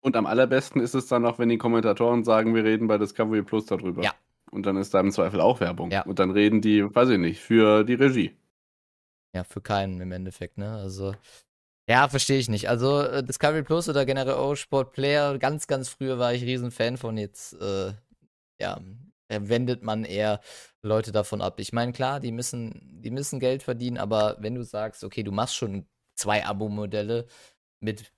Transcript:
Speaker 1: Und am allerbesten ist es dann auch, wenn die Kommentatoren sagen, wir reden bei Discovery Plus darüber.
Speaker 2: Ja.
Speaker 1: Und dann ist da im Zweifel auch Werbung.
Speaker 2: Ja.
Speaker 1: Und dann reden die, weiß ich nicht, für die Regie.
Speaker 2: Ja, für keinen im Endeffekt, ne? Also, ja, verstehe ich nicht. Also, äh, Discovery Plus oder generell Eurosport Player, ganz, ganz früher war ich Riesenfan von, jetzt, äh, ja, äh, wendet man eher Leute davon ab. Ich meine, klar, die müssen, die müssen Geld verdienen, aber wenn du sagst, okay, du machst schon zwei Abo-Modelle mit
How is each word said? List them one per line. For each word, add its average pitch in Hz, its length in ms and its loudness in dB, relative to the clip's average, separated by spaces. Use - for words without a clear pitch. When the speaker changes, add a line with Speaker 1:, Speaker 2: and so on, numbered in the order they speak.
Speaker 1:
Und 131 140 0
am 110 100 2
allerbesten 131 560 2
ist 123 140 -4
es 127 120 -2
dann 120 180 2
auch, 113 140 0
wenn 117 100 2
die 117 80 2
Kommentatoren 117 680 2
sagen, 113 320 4
wir 110 80 2
reden 110 240 2
bei 107 100 2
Discovery 107 460 0
Plus 107 240 -2
darüber. 87 360 -4
Speaker 2:
Ja. 101 100 0
Speaker 1:
Und 101 140 -6
dann 95 120 0
ist 95 160 -4
da 98 60 6
im 98 120 4
Zweifel 92 300 0
auch 120 180 4
Werbung. 87 320 -4
Speaker 2:
Ja. 98 100 0
Speaker 1:
Und 92 180 -4
dann 95 120 4
reden 104 280 6
die, 104 240 4
weiß 123 260 4
ich 104 100 4
nicht, 85 200 -2
für 107 440 6
die 123 100 0
Regie. 131 420 2
Speaker 2:
Ja, 90 80 -4
für - 180 -12
keinen 95 400 -4
im 92 100 -8
Endeffekt, 90 460 -10
ne? 104 140 -8
Also, 98 420 -8
ja, 131 200 6
verstehe 135 320 0
ich 113 100 -4
nicht. 98 180 -2
Also, 131 340 2
äh, 135 220 -2
Discovery 151 380 0
Plus 165 280 -2
oder 139 160 2
generell 135 280 -2
Eurosport 135 600 -2
Player, 143 440 0
ganz, 147 300 -2
ganz 131 220 -4
früher 131 280 -4
war 120 160 2
ich 123 80 -2
Riesenfan 123 560 -2
von, 113 200 -6
jetzt, - 440 -10
äh, 98 320 -4
ja, 95 200 -6
äh, 107 160 -6
wendet 120 400 -2
man 110 220 -4
eher 104 340 -2
Leute 110 300 0
davon 104 300 -2
ab. - 180 -4
Ich 101 140 -8
meine, 120 180 -2
klar, 131 280 -4
die 123 120 -6
müssen, 113 720 -10
die 113 80 -8
müssen 139 280 -6
Geld 131 220 0
verdienen, 120 360 -6
aber 107 420 0
wenn 107 160 -6
du 123 80 -8
sagst, 107 400 -10
okay, 107 180 -8
du 101 100 -6
machst 110 240 -2
schon 98 300 -6
zwei 104 300 0
Abo-Modelle 104 800 -4
mit 107 360 -8